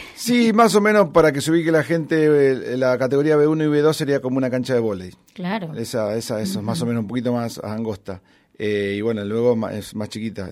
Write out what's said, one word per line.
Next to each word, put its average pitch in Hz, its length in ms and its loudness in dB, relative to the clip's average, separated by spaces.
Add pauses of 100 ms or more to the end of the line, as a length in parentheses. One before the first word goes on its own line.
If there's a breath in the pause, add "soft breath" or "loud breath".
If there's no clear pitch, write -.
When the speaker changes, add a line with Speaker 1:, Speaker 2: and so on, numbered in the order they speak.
(160 loud breath)
Speaker 1:
Sí, 233 380 2
más 214 220 4
o 208 60 6
menos, 208 280 4
para 156 240 4
que 139 80 -4
se 143 100 -2
ubique 165 200 2
la 160 120 2
gente, 156 440 0
eh, 135 500 2
la 127 200 2
categoría 143 380 2
B 147 120 4
uno 156 180 0
y - 20 2
B 147 140 2
dos 151 160 2
sería 139 240 -2
como 127 160 -2
una 131 140 0
cancha 127 240 -2
de 120 40 2
vóley. 98 320 -4 (220)
Speaker 2:
Claro. 185 400 -6
Speaker 1:
Esa, 110 420 -4
esa, 113 260 -4
eso, 98 180 -4
Speaker 2:
Ujú. 101 80 -8
Speaker 1:
más 113 140 -4
o 117 40 -2
menos 117 160 -2
un 104 60 -6
poquito 120 260 -2
más 117 280 -6
angosta. 104 600 -8 (380 soft breath)
Eh, 101 380 -2
y 101 40 -4
bueno, 110 220 -2
luego 117 320 0
ma-, 104 180 -4
es 101 200 -10
más 107 160 -8
chiquita. 104 420 -10